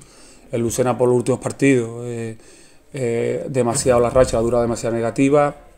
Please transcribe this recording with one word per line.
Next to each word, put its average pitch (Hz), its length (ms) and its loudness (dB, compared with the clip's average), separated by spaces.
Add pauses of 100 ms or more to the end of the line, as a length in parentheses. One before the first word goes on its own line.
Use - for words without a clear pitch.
(520)
El 117 100 -2
Lucena, 120 360 -2
por 123 100 2
los 123 100 4
últimos 123 220 0
partidos, 120 680 0
eh, 117 320 -8 (560)
eh, 120 560 -4
demasiado 120 500 2
la 117 100 2
racha, 127 280 2
la 113 60 2
dura 120 180 0
demasiado 120 340 -2
negativa. 139 600 0 (220)